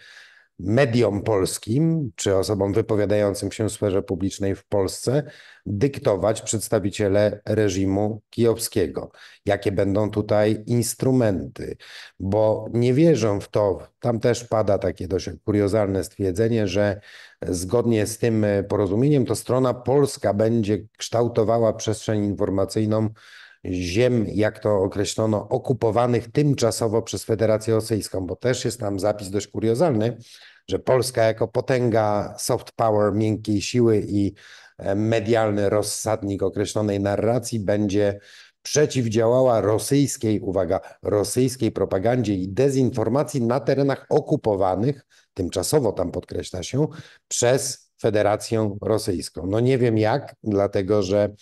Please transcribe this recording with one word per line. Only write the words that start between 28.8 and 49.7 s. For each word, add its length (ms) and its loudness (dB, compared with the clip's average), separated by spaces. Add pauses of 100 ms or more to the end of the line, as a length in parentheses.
tam 200 -4
zapis 300 -2
dość 160 -4
kuriozalny, 720 0 (520)
że 100 -2
Polska 440 0
jako 260 2
potęga 880 0
soft 340 -4
power, 420 2
miękkiej 480 0
siły 460 2
i, 260 0 (440)
e, 160 -4
medialny 760 0
rozsadnik 720 -2
określonej 580 -2
narracji 600 0
będzie 580 0 (440)
przeciwdziałała 960 2
rosyjskiej, 800 0
uwaga, 400 0 (220)
rosyjskiej 720 0
propagandzie 640 0
i 140 -2
dezinformacji 920 0
na 180 0
terenach 480 0
okupowanych, 1000 0 (280)
tymczasowo 580 0
tam 180 -4
podkreśla 520 -8
się, 240 -2 (420)
przez 580 0 (140)
Federację 800 0
Rosyjską. 640 -4
No 140 0
nie 180 4